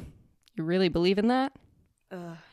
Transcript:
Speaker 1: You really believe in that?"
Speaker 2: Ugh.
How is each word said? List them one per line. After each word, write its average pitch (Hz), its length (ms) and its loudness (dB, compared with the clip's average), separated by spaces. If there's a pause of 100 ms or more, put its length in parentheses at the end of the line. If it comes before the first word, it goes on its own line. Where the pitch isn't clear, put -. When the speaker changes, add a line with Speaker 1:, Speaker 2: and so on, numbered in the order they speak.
(540)
Speaker 1:
You 160 80 -6
really 180 260 2
believe 175 300 2
in 214 80 2
that?" 262 260 0 (600)
Speaker 2:
Ugh. 175 240 -14 (160)